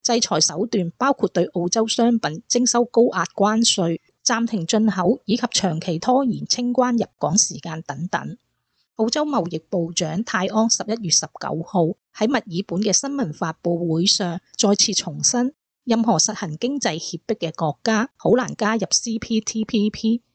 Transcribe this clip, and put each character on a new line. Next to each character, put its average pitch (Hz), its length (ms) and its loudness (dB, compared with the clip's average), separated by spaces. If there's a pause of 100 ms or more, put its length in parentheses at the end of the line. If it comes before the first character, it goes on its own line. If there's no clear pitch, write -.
制 160 180 2
裁 165 200 0
手 170 260 2
段 180 300 -2
包 269 160 2
括 - 160 0
對 180 180 2
澳 175 220 -2
洲 226 200 0
商 233 280 2
品 156 320 -4
徵 240 220 2
收 240 140 2
高 233 180 4
額 180 320 2
關 208 240 2
稅、 170 400 2 (260)
暫 233 220 2
停 185 180 -2
進 214 240 2
口 185 360 2
以 214 120 0
及 - 140 -4
長 165 300 0
期 165 180 -4
拖 262 260 2
延 165 220 -2
清 247 260 -2
關 247 240 2
入 - 100 0 (120)
港 147 180 0
時 - 180 0
間 160 280 -10
等 143 240 -8
等。 151 300 -6 (600)
澳 226 120 0
洲 302 160 0
貿 240 260 -2
易 160 80 -6
部 170 340 -4
長 165 300 -2
泰 196 240 -2
安 220 240 2
十 - 140 0
一 220 200 -6
月 160 60 -2
十 - 120 2
九 156 420 -6
號 190 160 0 (360)
喺 220 120 2
墨 277 80 2
爾 190 280 -4
本 170 160 -4
嘅 202 120 0
新 277 180 0
聞 254 220 -4
發 160 280 -4
佈 170 320 0
會 165 140 2
上 180 340 0 (160)
再 202 200 4
次 - 180 0
重 147 300 -4
申， 247 280 0 (300)
任 233 220 0
何 220 120 4
實 - 180 2
行 156 240 -8
經 269 200 -2
濟 170 220 -2
脅 - 260 -10
迫 214 100 -2
嘅 160 200 -6
國 156 260 -2
家 220 340 0
好 - 200 0
難 233 180 -2
加 220 220 0
入 208 160 -2
C 226 260 -2
P 220 220 0
T 220 240 -4
P 214 260 0
P。 226 320 0 (120)